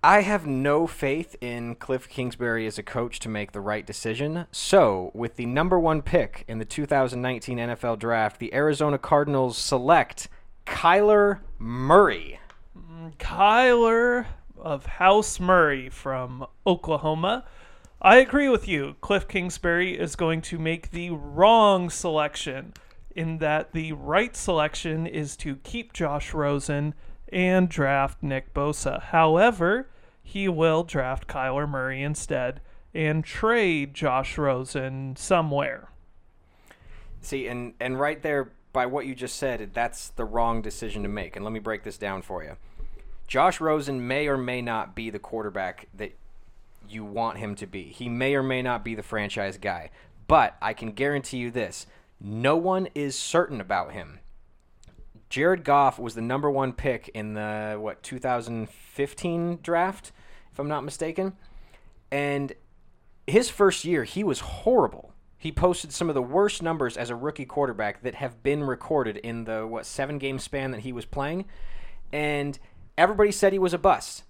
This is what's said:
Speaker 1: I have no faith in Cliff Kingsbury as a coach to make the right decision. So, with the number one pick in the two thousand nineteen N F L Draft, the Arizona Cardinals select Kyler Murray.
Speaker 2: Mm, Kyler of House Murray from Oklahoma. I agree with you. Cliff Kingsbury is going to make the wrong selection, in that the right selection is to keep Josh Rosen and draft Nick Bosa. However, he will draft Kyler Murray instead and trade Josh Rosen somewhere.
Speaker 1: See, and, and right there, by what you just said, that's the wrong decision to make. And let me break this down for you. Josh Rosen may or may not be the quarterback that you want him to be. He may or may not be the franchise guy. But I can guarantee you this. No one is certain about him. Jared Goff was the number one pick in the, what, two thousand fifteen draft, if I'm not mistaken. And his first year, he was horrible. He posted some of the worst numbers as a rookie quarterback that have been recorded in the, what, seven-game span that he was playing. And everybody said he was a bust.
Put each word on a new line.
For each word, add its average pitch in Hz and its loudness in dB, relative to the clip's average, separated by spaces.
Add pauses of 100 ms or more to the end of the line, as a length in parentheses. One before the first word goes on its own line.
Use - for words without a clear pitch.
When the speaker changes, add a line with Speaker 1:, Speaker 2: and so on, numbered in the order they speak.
Speaker 1:
I 202 8
have 196 0
no 143 2
faith 147 -4
in 120 -6
Cliff - -4
Kingsbury 117 -4
as 107 -6
a 107 -10
coach 120 -6
to - -8
make 107 -6
the 104 -8
right 104 -4
decision. 143 -4
So, 101 4
with 113 -6
the 120 -6
number 160 2
one 160 2
pick - 0
in 113 -6
the 110 -6
two 147 -6
thousand 131 2
nineteen 123 -4
N 120 -4
F 117 -6
L 117 0
Draft, 110 0
the 120 -6
Arizona 147 2
Cardinals 143 2
select 139 2 (380)
Kyler 202 6 (180)
Murray. 123 4 (360)
Speaker 2:
Mm, 165 -16
Kyler 233 4 (320)
of 143 -6
House 202 4
Murray 156 4
from 127 -6 (220)
Oklahoma. 165 0 (580)
I 208 12
agree 262 8
with 247 2
you. 143 -2
Cliff 196 0
Kingsbury 180 -2
is 170 -4
going 160 0
to 170 -8
make 160 -4
the 175 -6
wrong 180 6
selection, 151 -4 (400)
in 160 -4
that 156 -2
the 160 -4
right 156 0
selection 160 -2
is 151 -6
to 143 -8
keep 233 -10
Josh 147 -4
Rosen 147 -2 (380)
and 185 4
draft 139 0
Nick 135 -4
Bosa. 143 -2
However, 180 4 (320)
he 196 -4
will 165 4
draft 131 -4
Kyler 135 -2
Murray 135 -4
instead 131 -4 (340)
and 156 0
trade 180 2
Josh 135 0
Rosen 135 -2
somewhere. 143 0 (1300)
Speaker 1:
See, 135 -6
and, 120 -8
and 127 -4
right 151 0
there, 143 -2 (200)
by 127 2
what 131 -4
you 135 -8
just 127 -8
said, 117 -4
that's 117 -4
the 120 -6
wrong 117 0
decision 107 -8
to 101 -4
make. 101 -8
And 98 -10
let 110 -8
me 113 -6
break 107 -6
this 98 -12
down 98 -6
for 90 -10
you. 73 -14 (680)
Josh 160 2
Rosen 139 0
may 143 0
or 139 2
may 123 -4
not 113 -4
be 113 -8
the 104 -10
quarterback 98 -6
that 104 -12 (720)
you 107 -12
want 104 -4
him 101 -8
to 104 -12
be. 92 -12
He 123 -12
may 127 0
or 135 2
may 131 -2
not 123 -4
be 113 -6
the 107 -8
franchise 101 -4
guy. 87 -6 (380)
But 143 4
I 110 -2
can 110 -10
guarantee 135 -2
you 120 -6
this. 117 -6 (340)
No 117 0
one 185 0
is 143 -4
certain 156 0
about 92 -2
him. 78 -14 (1080)
Jared 165 2
Goff 143 4
was 113 -8
the 113 -8
number 131 -2
one 135 0
pick 127 -4
in 107 -10
the, 107 -6
what, 107 -8
two 127 -12
thousand 117 -4
fifteen 170 -6
draft, 175 -2 (400)
if - -12
I'm 143 -4
not 147 -4
mistaken. 165 -4 (800)
And 143 -2 (720)
his 220 4
first 196 2
year, 156 0
he 185 -6
was 170 -2
horrible. - 0 (240)
He 160 -8
posted 170 0
some 170 -2
of 151 -2
the 131 0
worst 175 0
numbers 156 -2
as 120 -6
a 120 -6
rookie 139 -8
quarterback 110 -4
that 123 -6
have 120 -10
been 147 0
recorded 135 -2
in 117 -8
the, 110 -6
what, 113 -8
seven-game 135 -6
span 135 -6
that 117 -8
he 127 -10
was 120 -10
playing. 156 -6 (680)
And 147 -2 (400)
everybody 202 4
said 196 4
he 196 -2
was 180 2
a 175 -4
bust. - 2